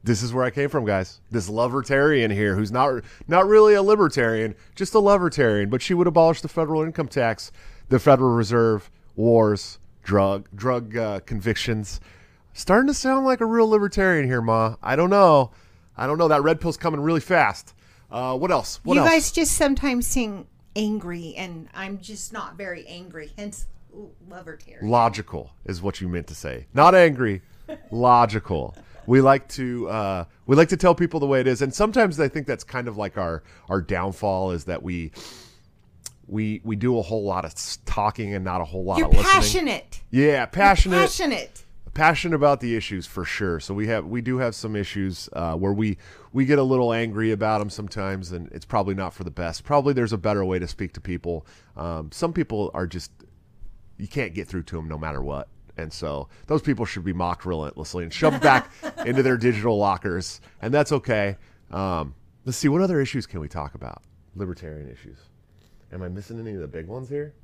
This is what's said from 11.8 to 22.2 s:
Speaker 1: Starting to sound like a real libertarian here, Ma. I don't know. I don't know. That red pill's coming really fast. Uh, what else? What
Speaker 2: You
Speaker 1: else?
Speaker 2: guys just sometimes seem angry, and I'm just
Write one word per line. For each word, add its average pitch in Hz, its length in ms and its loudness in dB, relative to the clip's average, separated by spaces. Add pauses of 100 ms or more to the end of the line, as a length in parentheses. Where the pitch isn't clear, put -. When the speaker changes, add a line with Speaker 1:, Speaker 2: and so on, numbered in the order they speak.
Speaker 1:
Starting 240 340 2
to 294 60 0
sound 269 320 0
like 254 160 2
a 226 40 2
real 226 240 2
libertarian 196 560 2
here, 127 160 0
Ma. 113 400 0
I 127 140 -2
don't 170 140 2
know. 165 420 6 (440)
I 120 120 -4
don't 151 100 -2
know. 170 100 4
That 151 160 4
red 156 180 2
pill's 165 160 -4
coming 156 220 -2
really 160 200 0
fast. 139 540 0 (380)
Uh, 127 240 -4
what 165 160 -2
else? 135 320 -2
What - 120 0
Speaker 2:
You 285 60 6
Speaker 1:
else? 320 80 6
Speaker 2:
guys 320 220 2
just 330 240 0
sometimes 269 520 0
seem 208 400 -4 (280)
angry, 175 640 -6
and 170 360 -14
I'm 190 260 -12
just - 340 -14